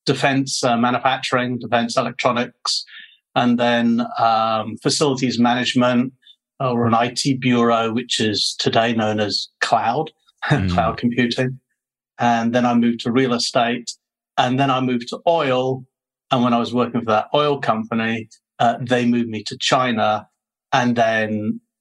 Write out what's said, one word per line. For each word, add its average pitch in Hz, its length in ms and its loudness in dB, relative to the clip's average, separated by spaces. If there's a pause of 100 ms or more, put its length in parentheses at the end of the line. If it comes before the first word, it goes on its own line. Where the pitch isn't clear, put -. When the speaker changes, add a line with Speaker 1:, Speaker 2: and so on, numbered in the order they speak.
Speaker 1:
defense, 135 580 0
uh, 120 140 2
manufacturing, 123 840 0
defense 117 380 0
electronics, 120 840 -2 (520)
and 123 240 2
then, 120 420 2 (160)
um, 110 640 0
facilities 131 580 0
management, 123 720 2 (460)
uh, 131 120 -2
or 120 160 0
an 110 60 2
I 120 220 2
T 139 200 0
bureau, 117 580 2
which 120 260 -4
is 107 400 -2
today 120 340 2
known 107 260 0
as 101 280 -4 (140)
cloud, 120 500 0 (180)
<laughs> - 200 -16
Speaker 2:
Mm. 95 220 0
Speaker 1:
cloud 110 260 0
computing. 123 640 -2 (580)
And 117 380 0
then 120 100 2
I 120 80 2
moved 117 280 2
to 120 100 -4
real 123 220 2
estate, 120 580 -2 (460)
and 127 220 2
then 139 120 2
I 127 100 2
moved 123 280 -2
to - 180 -8
oil. 131 580 0 (460)
And 123 120 2
when 120 100 2
I 117 60 2
was 113 140 -4
working 120 280 -2
for 113 100 -2
that 107 220 2
oil 147 260 2
company, 113 680 -4 (300)
uh, 120 220 2
they 123 240 0
moved 120 240 2
me 107 140 -10
to - 140 -10
China, 110 680 0 (440)
and 123 240 2
then 110 640 0 (220)